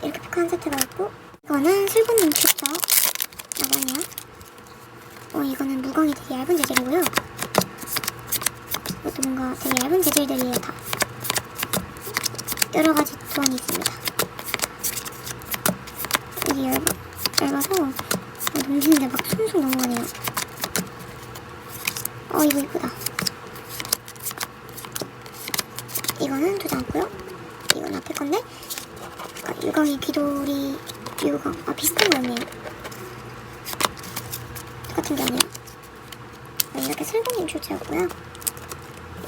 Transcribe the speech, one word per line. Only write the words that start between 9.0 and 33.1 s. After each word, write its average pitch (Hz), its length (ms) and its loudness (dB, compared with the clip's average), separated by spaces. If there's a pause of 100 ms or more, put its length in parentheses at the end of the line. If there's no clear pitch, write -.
이것도 269 280 0
뭔가 262 320 0
되게 254 240 4
얇은 339 180 6
재질들이에요, 269 520 2
다. - 180 -2 (2000)
여러 311 200 8
가지 302 200 2 (200)
도안이 277 220 4
있습니다. - 360 -2 (2500)
이게 269 160 2
얇-, - 720 0
얇아서, 285 280 2 (120)
어, 269 100 2 (760)
넘기는데 277 400 8
막 262 180 -2
숭숭 427 340 4
넘어가네요. 254 400 4 (2250)
어, 311 140 6
이거 285 160 6
이쁘다. 277 300 -2 (3250)
이거는 294 380 4
두장 330 200 0
왔고요. 320 320 0 (640)
이건 - 220 -2
앞에 - 180 -4
건데, 302 260 2 (1040)
아, - 100 -2 (120)
유광이 294 320 6
귀돌이 277 800 2 (460)
유광, 294 280 2 (140)
아, - 80 0
비슷한 - 360 -2
거였네요. 254 260 2 (2500)